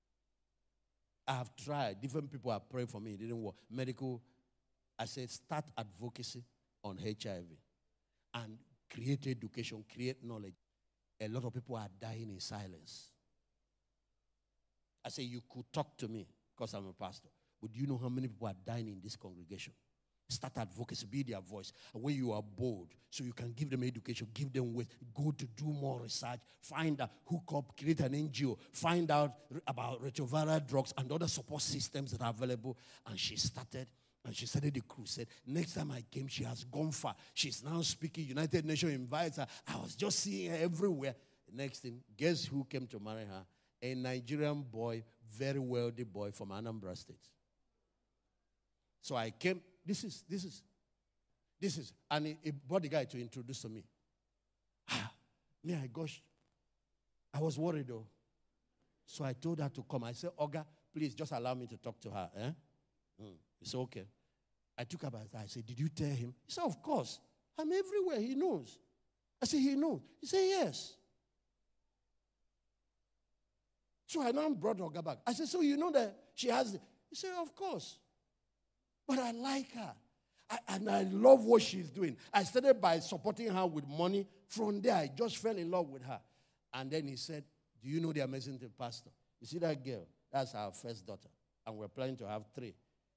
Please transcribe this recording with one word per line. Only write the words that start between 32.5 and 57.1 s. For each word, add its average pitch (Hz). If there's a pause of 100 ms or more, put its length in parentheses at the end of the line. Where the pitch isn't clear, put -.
And 101
she -
started, - (360)
and 117
she -
started 147
the 131
crusade. 113 (180)
Next 165
time 151
I 123
came, 135
she 123
has 120
gone 151
far. 120 (200)
She's -
now 160
speaking. 160
United 151
Nations 156
invites 135
her. 139 (200)
I -
was -
just 202
seeing 190
her 170
everywhere. 160 (380)
Next 131
thing, 123 (140)
guess 160
who 135
came 127
to 107
marry 107
her? 95 (360)
A 127
Nigerian 131
boy, 113 (260)
very 135
wealthy 120
boy 101
from 98
Anambra 101
State. - (1700)
So 139
I 113
came, 180 (240)
this 196
is, -
this 190
is, - (1000)
this 175
is, 120 (200)
and 151
he, 156
he 151
brought 143
the 151
guy 143
to 123
introduce 120
to 110
me. 110 (1080)
Ah, 110 (520)
me, 170
I 139
gosh, 151 (1120)